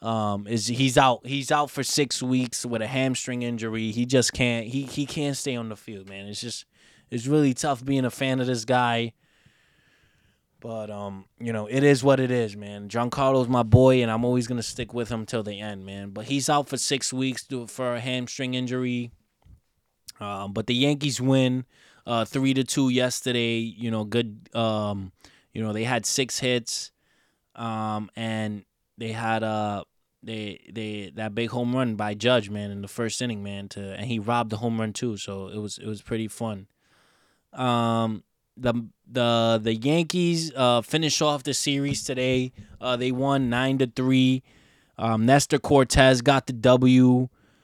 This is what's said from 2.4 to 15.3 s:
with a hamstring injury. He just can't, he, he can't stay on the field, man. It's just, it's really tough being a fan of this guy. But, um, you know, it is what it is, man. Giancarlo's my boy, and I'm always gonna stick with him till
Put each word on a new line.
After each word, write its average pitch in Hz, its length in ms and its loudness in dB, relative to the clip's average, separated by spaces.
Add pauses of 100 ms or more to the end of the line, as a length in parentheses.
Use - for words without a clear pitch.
with 117 160 -4
a 107 60 -4
hamstring 131 560 -2
injury. 113 480 -4
He 120 160 -2
just 127 260 4
can't, 117 340 0
he, 135 180 -4
he 143 200 -6
can't 143 320 -4
stay 131 200 -4
on 117 120 -6
the 110 80 -10
field, 98 320 -16
man. 98 180 -14
It's 104 140 -10
just, 120 240 -10 (460)
it's 120 160 -6
really 147 260 4
tough 127 320 -4
being 135 220 0
a 117 40 -2
fan 131 300 -2
of 123 60 0
this 123 180 -2
guy. 117 480 2 (1500)
But, 113 300 -10
um, 101 360 -10 (120)
you 117 140 -4
know, 107 140 -4
it 127 160 0
is 143 200 6
what 135 160 6
it 131 120 0
is, 113 260 0
man. 104 320 -12
Giancarlo's 123 600 2
my 123 140 4
boy, 127 380 8
and 117 100 0
I'm 113 140 0
always 123 220 0
gonna 120 160 -6
stick 110 320 -10
with 117 160 -6
him 110 160 -6
till 113 160 -4